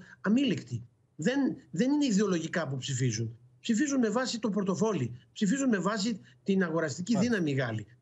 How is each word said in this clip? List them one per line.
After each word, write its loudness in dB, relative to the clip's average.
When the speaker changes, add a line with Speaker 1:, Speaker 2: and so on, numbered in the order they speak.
Speaker 1:
αμήλικτοι. 0
Δεν, 0
δεν 2
είναι 2
ιδεολογικά 0
που -4
ψηφίζουν. -2
Ψηφίζουν 0
με 2
βάση -2
το -2
πορτοφόλι, -2
ψηφίζουν 0
με 2
βάση -2
την 2
αγοραστική -2
Speaker 2:
Μάλιστα. 2
Speaker 1:
δύναμη 0
οι 0
Γάλλοι. -2